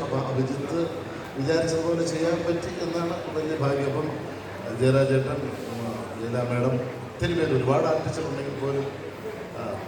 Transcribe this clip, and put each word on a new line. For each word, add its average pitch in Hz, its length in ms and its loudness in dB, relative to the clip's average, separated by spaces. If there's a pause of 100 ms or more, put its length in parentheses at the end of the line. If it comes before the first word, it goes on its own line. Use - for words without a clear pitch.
അപ്പോൾ 135 160 0 (120)
അഭിജിത്ത് 139 480 0 (580)
വിചാരിച്ചതുപോലെ 165 720 2
ചെയ്യാൻ 165 340 2
പറ്റി 170 260 0 (140)
എന്നാണ് 165 300 0 (220)
വലിയ 156 260 0
ഭാഗ്യം. 139 280 2
അപ്പം 151 160 0 (720)
ജയരാജേട്ടൻ, 131 600 4 (320)
ഉം, 117 80 -6 (400)
ലീല 117 180 -2 (120)
മാഡം, 123 260 2 (320)
ഒത്തിരി 170 300 0
പേര്, 151 200 4
ഒരുപാട് 139 340 4
ആർട്ടിസ്റ്റുകളുണ്ടെങ്കിൽ 139 720 0
പോലും, 139 220 0 (760)
ആ, - 40 -6 (240)